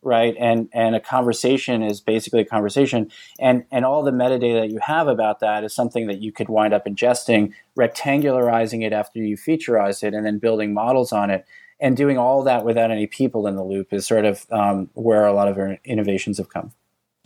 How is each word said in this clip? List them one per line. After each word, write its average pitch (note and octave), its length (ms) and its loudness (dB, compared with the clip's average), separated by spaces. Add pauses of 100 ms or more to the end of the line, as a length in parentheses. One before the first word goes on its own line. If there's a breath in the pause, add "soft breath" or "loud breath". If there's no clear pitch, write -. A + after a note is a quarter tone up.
right? A#2 380 2
And, A#2 320 0
and A2+ 240 0
a G#2+ 40 0
conversation B2 840 -2
is G#2 180 -4
basically A2 400 0
a G#2+ 40 0
conversation. A2 680 0 (260 loud breath)
And, B2 320 2
and B2+ 140 0
all C#3+ 180 2
the C#3 80 0
metadata B2 520 0
that G#2+ 80 -4
you A2 120 -10
have D#3 240 0
about A2 340 0
that G#2+ 220 -2
is G#2+ 100 -8
something A#2 360 -4
that G2 120 -6
you G#2+ 120 -8
could G#2+ 160 -6
wind G#2+ 260 2
up G2+ 120 0
ingesting, G#2+ 640 2 (260 loud breath)
rectangularizing A#2+ 1040 0
it G#2+ 80 -2
after G#2+ 280 -4
you G#2 160 -2
featurized A2+ 640 0
it, G#2 120 -2
and G#2+ 120 -4
then G#2 120 -2
building G#2+ 360 0
models A#2+ 380 0
on G#2 180 0
it. F#2+ 140 -2 (340 loud breath)
And C3 180 2
doing C#3 220 2
all C3 240 2
that B2 220 0
without A2+ 260 2
any G#2+ 160 -2
people A#2 400 -2
in G2 80 -2
the F#2+ 100 -6
loop G2 280 -6
is G2 120 -4
sort A2 200 2
of, G#2 260 0
um, G2+ 440 0
where A2 300 4
a G#2 80 4
lot G2+ 140 2
of G2 100 0
our G2 280 -4
innovations G2+ 540 -2
have F#2+ 100 -8
come. - 240 -10 (540)